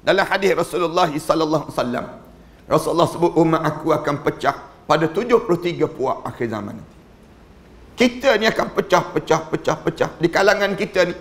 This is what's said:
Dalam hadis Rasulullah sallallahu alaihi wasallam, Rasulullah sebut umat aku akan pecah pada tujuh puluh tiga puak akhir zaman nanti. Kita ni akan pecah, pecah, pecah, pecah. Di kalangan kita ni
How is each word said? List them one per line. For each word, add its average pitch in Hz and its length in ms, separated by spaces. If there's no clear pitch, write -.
Dalam 180 240
hadis 196 240
Rasulullah 165 560
sallallahu 156 640
alaihi - 60
wasallam, 123 280
Rasulullah 151 400
sebut 165 320
umat 160 240
aku 151 320
akan 143 280
pecah - 320
pada 160 240
tujuh 220 400
puluh 170 160
tiga 151 240
puak 131 400
akhir 117 240
zaman 101 280
nanti. - 180
Kita 247 480
ni 220 80
akan 220 240
pecah, - 400
pecah, 156 320
pecah, 151 320
pecah. 156 400
Di - 80
kalangan 196 480
kita 180 320
ni 170 160